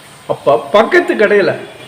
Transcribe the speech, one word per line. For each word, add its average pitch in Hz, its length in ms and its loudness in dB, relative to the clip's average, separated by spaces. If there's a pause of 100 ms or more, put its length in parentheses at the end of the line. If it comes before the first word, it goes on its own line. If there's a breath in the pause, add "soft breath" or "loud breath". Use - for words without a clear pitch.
(260)
அப்ப 147 460 -2
பக்கத்து 233 420 2
கடையில, 202 400 0 (340)